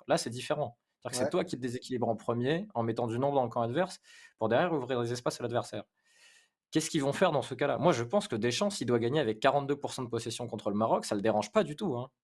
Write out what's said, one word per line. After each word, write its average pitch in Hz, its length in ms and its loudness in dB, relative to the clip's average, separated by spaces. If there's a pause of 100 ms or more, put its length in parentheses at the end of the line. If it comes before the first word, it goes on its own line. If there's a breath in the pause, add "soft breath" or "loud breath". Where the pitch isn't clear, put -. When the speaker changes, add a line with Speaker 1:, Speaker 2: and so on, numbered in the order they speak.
Speaker 1:
Là, 156 100 4
c'est - 100 -2
différent. 127 480 -4 (240)
C'est-à-dire 120 100 -8
que 123 60 -6
Speaker 2:
Ouais. 127 80 0
Speaker 1:
c'est 147 60 0
toi 180 140 0
qui 180 120 -6
te 120 60 -8
déséquilibres 120 480 -2
en 110 60 0
premier, 131 580 0
en 117 80 0
mettant 117 240 0
du 113 120 -2
nombre 139 180 2
dans 131 80 4
le 117 40 -2
camp 120 140 -2
adverse, 147 360 -2 (400 loud breath)
pour 110 120 0
derrière 165 240 4
ouvrir 127 260 -2
des 120 140 -2
espaces 147 260 -4
à 131 40 -4
l'adversaire. 113 400 -4 (840 soft breath)
Qu'est-ce 156 200 0
qu'ils 151 120 0
vont 139 120 2
faire 180 180 4
dans 143 80 2
ce 117 140 -6
cas-là ? 131 240 0
Moi, 156 160 6
je 117 80 0
pense 202 260 0
que 120 80 -2
Deschamps, 120 320 2
s'il 196 200 -4
doit 120 100 4
gagner 120 200 2
avec 110 220 0
quarante-deux 139 360 4
pour 143 180 -8
cent 131 80 -6
de 117 80 -6
possession 117 380 -6
contre 110 200 -6
le 101 80 0
Maroc, 143 300 2
ça - 80 -2
le 101 80 -2
dérange 208 280 2
pas 214 140 2
du 151 120 -8
tout, 165 200 -4
hein. 123 140 -6 (140)